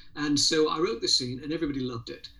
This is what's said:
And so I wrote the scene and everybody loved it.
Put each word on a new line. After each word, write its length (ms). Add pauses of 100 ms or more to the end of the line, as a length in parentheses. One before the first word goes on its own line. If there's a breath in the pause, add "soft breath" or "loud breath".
(160 loud breath)
And 240
so 300
I 100
wrote 220
the 60
scene 360
and 100
everybody 280
loved 280
it. 200 (100)